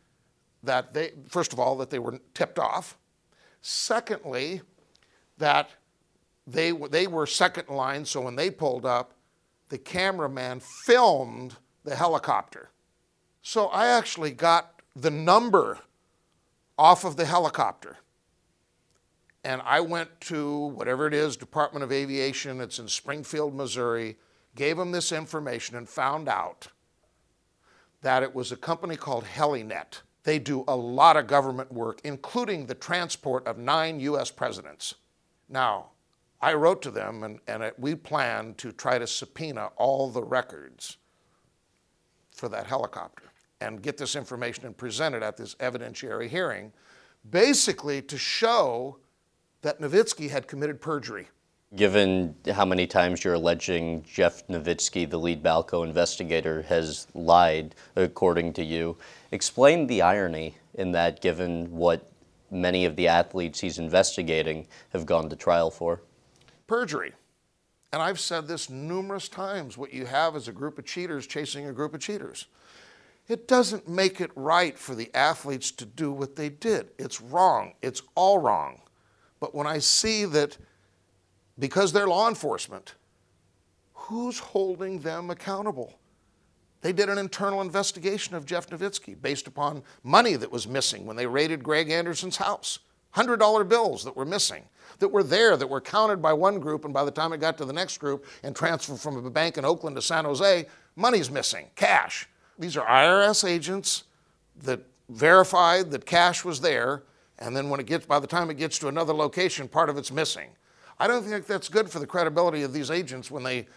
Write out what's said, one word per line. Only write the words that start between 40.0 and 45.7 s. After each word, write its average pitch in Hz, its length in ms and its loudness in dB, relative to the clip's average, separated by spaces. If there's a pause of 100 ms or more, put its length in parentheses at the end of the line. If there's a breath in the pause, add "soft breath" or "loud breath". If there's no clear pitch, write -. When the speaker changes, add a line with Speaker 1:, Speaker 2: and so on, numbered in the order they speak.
Speaker 1:
the 117 140 -6
records 82 720 -6 (1300)
for - 180 -10
that 101 180 -8
helicopter 110 640 -8 (280)
and 107 220 -10
get 143 160 -8
this 135 180 -6
information 123 500 -10
and 123 100 -16
present 127 380 -4
it 110 100 -6
at 107 140 -6
this 107 180 -16
evidentiary 117 720 -8